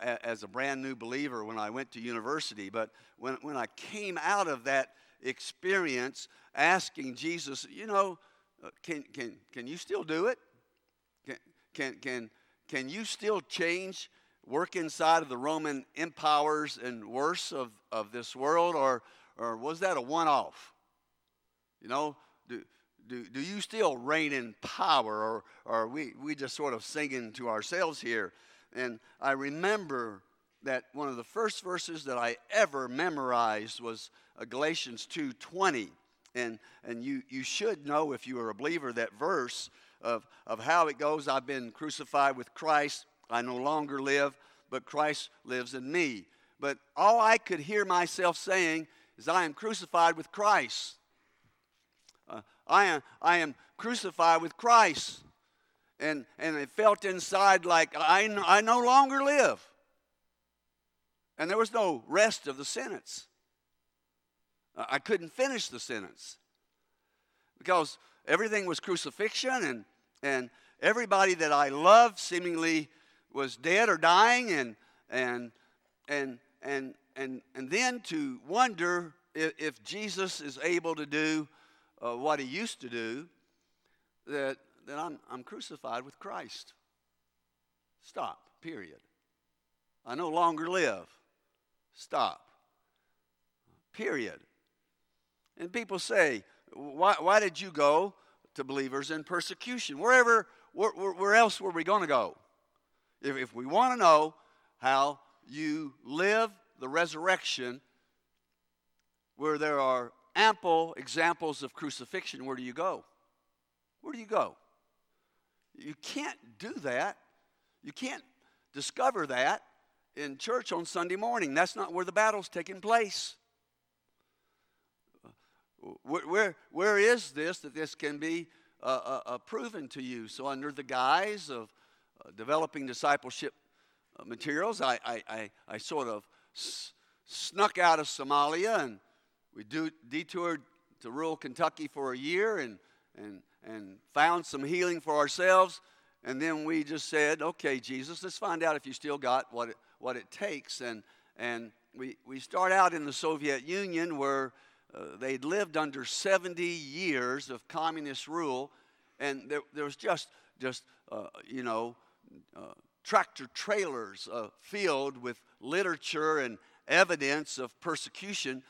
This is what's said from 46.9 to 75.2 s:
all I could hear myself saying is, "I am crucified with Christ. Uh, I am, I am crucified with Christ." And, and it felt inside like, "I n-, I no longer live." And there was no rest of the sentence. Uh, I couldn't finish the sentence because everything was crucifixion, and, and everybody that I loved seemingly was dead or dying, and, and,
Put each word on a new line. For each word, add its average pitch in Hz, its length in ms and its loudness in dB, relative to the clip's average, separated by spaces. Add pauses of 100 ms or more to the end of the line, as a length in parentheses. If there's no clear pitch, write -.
all 214 240 8
I 220 180 8
could 175 220 -4
hear 202 240 0
myself 175 520 2
saying 165 520 0 (300)
is, 113 100 -12
"I 175 160 4
am 156 80 -2
crucified 175 640 2
with 160 160 -12
Christ. 196 640 2 (1300)
Uh, - 120 -12 (260)
I 196 200 8
am, 156 160 2 (200)
I 175 140 6
am 156 180 0 (220)
crucified 180 640 4
with 170 140 -6
Christ." 220 640 6 (800)
And, 147 260 -4 (140)
and 160 160 -4
it 139 160 -6
felt 208 320 4
inside 190 600 4
like, 165 320 6
"I 170 280 6
n-, 208 200 -2
I 190 180 10
no 240 180 6
longer 269 420 8
live." 262 420 6 (1700)
And 160 100 -2
there 202 100 0
was 220 140 2
no 180 360 2
rest 196 400 4
of 135 80 -4
the 139 80 -10
sentence. - 640 -8 (1500)
Uh, - 140 -6
I 139 80 2
couldn't 170 340 -2
finish 254 360 -2
the 123 100 -12
sentence - 580 -10 (1200)
because 165 400 0 (280)
everything 202 400 2
was 165 140 -4
crucifixion, 214 840 -4
and, 123 220 -4 (380)
and 131 280 0 (320)
everybody 196 520 4
that 160 180 2
I 143 160 6
loved 190 500 10
seemingly 165 720 0 (440)
was 131 240 -4
dead 185 320 4
or 180 80 4
dying, 214 540 6
and, 127 260 0 (340)
and, 123 420 -2 (560)